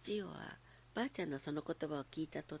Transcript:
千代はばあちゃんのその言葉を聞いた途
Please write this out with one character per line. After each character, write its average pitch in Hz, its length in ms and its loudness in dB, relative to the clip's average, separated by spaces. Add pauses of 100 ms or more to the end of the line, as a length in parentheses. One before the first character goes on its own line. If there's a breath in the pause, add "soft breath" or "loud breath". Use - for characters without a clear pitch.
千 208 140 2
代 190 100 0
は - 320 -6 (340 loud breath)
ば 220 100 4
あ 277 60 4
ち - 140 0
ゃ - 20 4
ん 151 60 0
の 139 80 2
そ 151 120 -2
の 147 120 2
言 160 260 2
葉 147 100 2
を 135 60 0
聞 - 180 -2
い 151 40 0
た - 160 -2
途 151 160 -6